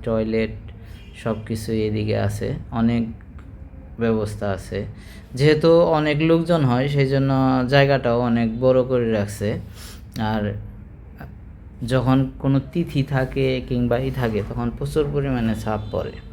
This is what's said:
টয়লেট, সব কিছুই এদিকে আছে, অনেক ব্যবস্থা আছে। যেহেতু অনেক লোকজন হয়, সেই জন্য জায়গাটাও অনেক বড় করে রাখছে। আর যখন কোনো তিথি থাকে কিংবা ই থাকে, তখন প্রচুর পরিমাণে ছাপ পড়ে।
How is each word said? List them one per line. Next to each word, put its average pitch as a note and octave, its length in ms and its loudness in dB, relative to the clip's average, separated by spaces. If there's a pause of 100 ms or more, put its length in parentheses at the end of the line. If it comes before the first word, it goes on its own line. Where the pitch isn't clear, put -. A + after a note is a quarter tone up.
টয়লেট, A2 520 0 (680)
সব A2 120 -2 (120)
কিছুই A2 400 -4
এদিকে G#2+ 300 0
আছে, G#2 300 0 (240)
অনেক A#2 320 2 (960)
ব্যবস্থা A2 520 0
আছে। F#2+ 280 -6 (540)
যেহেতু D3+ 360 4 (300)
অনেক D3+ 220 2
লোকজন E3 440 4
হয়, B2+ 220 2
সেই C#3+ 200 2
জন্য C3+ 240 2 (360)
জায়গাটাও C3 540 4
অনেক A#2 260 2 (120)
বড় B2+ 240 6
করে B2 280 2
রাখছে। G#2 380 0 (720)
আর G#2+ 240 0 (1400)
যখন B2+ 320 4 (220)
কোনো C3+ 180 2 (140)
তিথি E3 320 0
থাকে C3 440 0 (200)
কিংবা A#2+ 300 2
ই C3+ 140 0
থাকে, A#2 280 0 (100)
তখন A#2 180 -2 (100)
প্রচুর D3 360 0
পরিমাণে B2+ 420 0
ছাপ G#2+ 260 -2 (100)
পড়ে। F2+ 240 -4 (180)